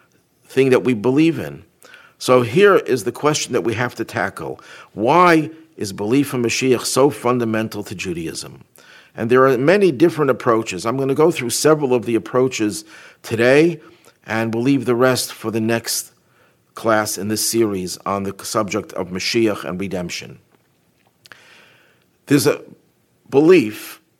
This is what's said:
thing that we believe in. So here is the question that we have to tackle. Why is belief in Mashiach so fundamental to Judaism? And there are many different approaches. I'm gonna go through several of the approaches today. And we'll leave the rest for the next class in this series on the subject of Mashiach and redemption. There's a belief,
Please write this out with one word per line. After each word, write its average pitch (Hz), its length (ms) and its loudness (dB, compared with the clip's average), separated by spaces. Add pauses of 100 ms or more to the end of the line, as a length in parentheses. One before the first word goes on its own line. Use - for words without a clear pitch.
(440)
thing 131 260 2
that 127 140 4
we 127 100 0
believe 131 460 0
in. 78 260 -12 (540)
So 127 240 4
here 180 320 4
is 120 280 0
the 117 80 -4
question 147 420 -2
that 104 100 0
we 117 100 -2
have 120 220 -4
to 113 100 -8
tackle. 90 540 -8 (340)
Why 160 560 4 (260)
is 104 160 -8
belief 117 440 -2
in 123 80 -2
Mashiach 120 420 0
so 139 240 4
fundamental 113 760 -2
to 101 120 -12
Judaism? 82 680 -10 (520)
And 113 160 -4
there 131 160 6
are 135 100 2
many 175 340 4
different 151 380 2
approaches. 110 560 -2
I'm 117 120 -2
gonna 135 180 -2
go 156 160 4
through 127 180 -6
several 147 460 2
of 113 100 -2
the 120 80 -2
approaches 110 720 -2 (380)
today. 151 580 2 (440)
And 113 280 -4
we'll 117 100 -2
leave 135 220 0
the 123 100 0
rest 127 380 0
for 110 180 -8
the 110 100 -4
next 113 500 -4 (600)
class 107 440 0
in 98 100 -8
this 107 200 -4
series 101 520 -2
on 98 240 -4
the 98 200 -8
subject 107 500 -4
of 87 160 -8
Mashiach 101 540 -2
and 90 160 -8
redemption. 90 600 -10 (1900)
There's 143 220 2
a - 140 0 (680)
belief, 139 720 2 (180)